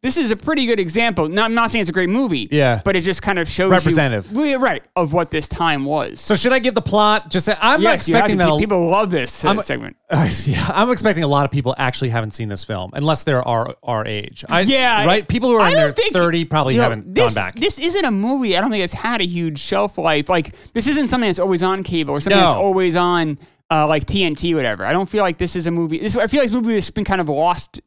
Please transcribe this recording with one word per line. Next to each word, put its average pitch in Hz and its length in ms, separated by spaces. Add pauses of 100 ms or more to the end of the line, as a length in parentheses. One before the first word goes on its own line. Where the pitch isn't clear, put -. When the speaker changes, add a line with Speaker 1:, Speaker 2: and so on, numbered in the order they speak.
Speaker 1:
this 254 140
is 254 140
a 220 40
pretty 294 300
good 226 140
example. 180 500
Now, 202 160
I'm 226 80
not 233 160
saying 226 120
it's 175 100
a - 20
great 180 160
movie, 190 420
Speaker 2:
Yeah. 131 320
Speaker 1:
but 196 120
it 180 60
just 175 200
kind 190 160
of 165 100
shows 185 220
Speaker 2:
Representative. 156 600
Speaker 1:
you, 214 60
well, 302 100
yeah, 277 80
right, 240 280 (120)
of 160 180
what 170 160
this 151 180
time 151 380
was. 143 340
Speaker 2:
So - 140
should 226 200
I 262 40
give 247 160
the 226 80
plot? 208 480
Just, 185 200
I'm 226 340
not - 160
Speaker 1:
Yes, - 100
you 165 60
have - 100
Speaker 2:
expecting 196 140
Speaker 1:
to. 175 60
Speaker 2:
that 160 60
a 151 60
Speaker 1:
People 180 320
love 196 220
this, 135 340
uh, - 40
Speaker 2:
I'm, 202 100
Speaker 1:
segment. 117 440
Speaker 2:
<laughs> - 60
uh, 151 180 (180)
yeah, - 280
I'm 208 160
expecting 202 340
a 147 40
lot 143 180
of 131 60
people 131 260
actually 131 320
haven't 113 220
seen 110 180
this 98 140
film 92 320
unless 147 300
they're 127 220
our, 117 360
our 113 240
age. - 420
I, 165 120
Speaker 1:
Yeah, 240 440
Speaker 2:
right? 202 220
People 247 220
who 240 80
are 214 40
Speaker 1:
I 190 80
Speaker 2:
in - 60
Speaker 1:
don't 640 80
Speaker 2:
their - 100
Speaker 1:
think, 440 200
Speaker 2:
thirty 170 320
probably 147 280
Speaker 1:
you 226 60
know, 240 100
Speaker 2:
haven't 113 240
Speaker 1:
this, 453 220
Speaker 2:
gone 104 100
back. 92 100
Speaker 1:
This 349 220
isn't 339 260
a 254 80
movie 220 460
I 185 40
don't 233 100
think 202 120
it's 170 100
had 226 280
a 185 60
huge 170 320
shelf 202 400
life. 160 300
Like, 175 260 (180)
this 226 140
isn't 285 220
something 247 200
that's 175 100
always 180 220
on 190 220
cable 151 320
or 143 60
something 196 200
that's 175 140
Speaker 2:
No. 101 60
Speaker 1:
always 185 340
on... 175 420 (320)
Uh, 156 180
like, 156 200
T 196 160
N 160 100
T, 165 220
whatever. 110 280
I 120 100
don't 185 140
feel 208 140
like 185 160
this 180 180
is 170 120
a 170 40
movie. 165 280
This, 202 160
I 233 100
feel 269 160
like 247 80
this 240 100
movie 226 140
has 196 160
been 208 160
kind 190 160
of 156 80
lost 160 580